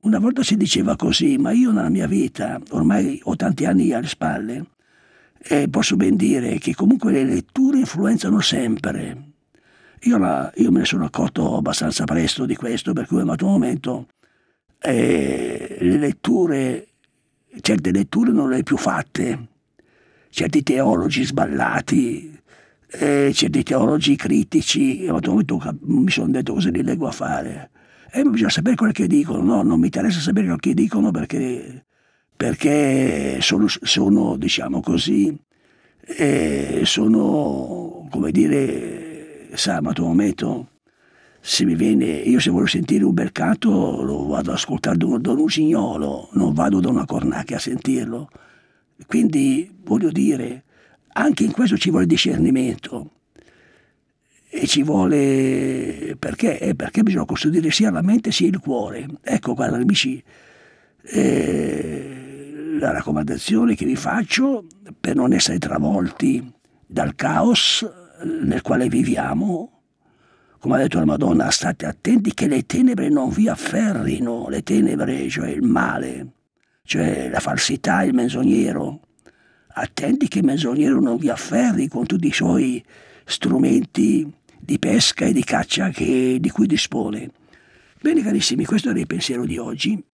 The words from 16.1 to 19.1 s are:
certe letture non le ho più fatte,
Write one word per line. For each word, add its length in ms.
certe 320
letture 400
non 180
le 100
ho 40
più 140
fatte, 680